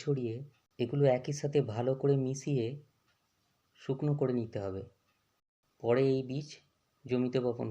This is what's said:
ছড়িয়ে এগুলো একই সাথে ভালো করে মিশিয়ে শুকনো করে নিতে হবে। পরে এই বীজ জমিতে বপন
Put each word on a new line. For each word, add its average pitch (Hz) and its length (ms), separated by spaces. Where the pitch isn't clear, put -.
ছড়িয়ে 123 340
এগুলো 143 240
একই 143 160
সাথে 147 260
ভালো 120 220
করে 139 220
মিশিয়ে 131 500
শুকনো 147 380
করে 127 140
নিতে 113 260
হবে। 95 240
পরে 120 180
এই 135 160
বীজ 147 180
জমিতে 127 360
বপন 120 300